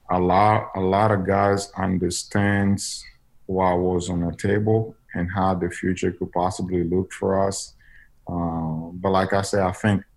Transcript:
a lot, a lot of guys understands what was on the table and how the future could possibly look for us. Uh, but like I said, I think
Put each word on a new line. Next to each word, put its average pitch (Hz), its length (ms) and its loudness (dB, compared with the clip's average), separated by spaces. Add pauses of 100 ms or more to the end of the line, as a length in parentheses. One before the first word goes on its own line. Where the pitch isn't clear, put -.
(100)
a 90 80 2
lot, 95 560 4
a 95 60 -4
lot 98 300 4
of 98 160 0
guys 98 500 2
understands 98 1300 0 (420)
what 92 320 2
was 90 320 0
on 87 100 -2
the 85 140 -2
table 107 640 0 (180)
and 87 160 -4
how 95 240 0
the 87 160 -2
future 90 420 -2
could - 200 -8
possibly 90 500 -2
look 90 300 -2
for 98 340 0
us. - 280 -8 (540)
Uh, 82 680 -4
but 92 160 -4
like 95 220 2
I 98 100 2
said, 98 200 0
I 90 100 0
think 98 300 0 (140)